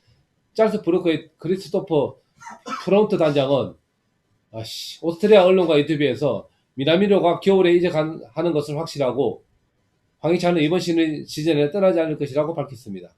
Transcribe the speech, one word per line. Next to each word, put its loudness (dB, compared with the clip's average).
짤스 0
브루크의 0
크리스토퍼 -4
프론트 2
단장은, 0
아씨, -14
오스트리아 6
언론과 4
인터뷰에서 -2
미나미노가 2
겨울에 4
이적한-, 0
하는 -2
것을 -4
확실하고 -4
황희찬은 0
이번 0
시즌, -2
시즌에 0
떠나지 0
않을 -4
것이라고 -4
밝혔습니다. -12